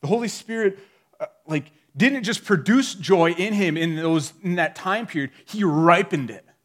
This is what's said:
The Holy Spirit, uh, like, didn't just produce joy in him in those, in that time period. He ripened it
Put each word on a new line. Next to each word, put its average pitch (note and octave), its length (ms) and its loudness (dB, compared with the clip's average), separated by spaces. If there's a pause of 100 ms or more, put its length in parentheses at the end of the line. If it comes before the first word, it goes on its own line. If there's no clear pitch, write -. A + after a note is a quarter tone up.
The C#3 60 -6
Holy A#3 200 -2
Spirit, G#3+ 500 -4 (400)
uh, - 60 -8 (220)
like, D3+ 260 -6 (240)
didn't B3+ 280 2
just G#3+ 200 -4
produce G#3 500 0
joy E3+ 380 2
in F#3+ 220 -2
him F3+ 240 0
in E3 180 -2
those, D#3+ 460 0
in F3+ 140 -2
that E3 200 -2
time G#3 300 -4
period. C#3 240 -6 (160)
He G#3 180 -4
ripened E3 680 4
it G2 140 -16 (200)